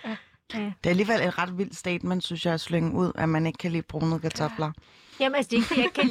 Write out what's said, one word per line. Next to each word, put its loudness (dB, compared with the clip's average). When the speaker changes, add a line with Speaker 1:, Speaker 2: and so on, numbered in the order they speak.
Speaker 1:
ja. -6
Speaker 2:
Ja. -4
Speaker 3:
Det 4
er 4
alligevel 4
et 0
ret -2
vildt -4
statement, -2
synes -4
jeg, 2
at -2
slynge 0
ud, 2
at 0
man 2
ikke -4
kan -4
lide -2
brune -2
kartofler. -2
Speaker 2:
Jamen, 2
altså, 0
det 2
er 4
ikke, 2
fordi 2
jeg 4
ikke -2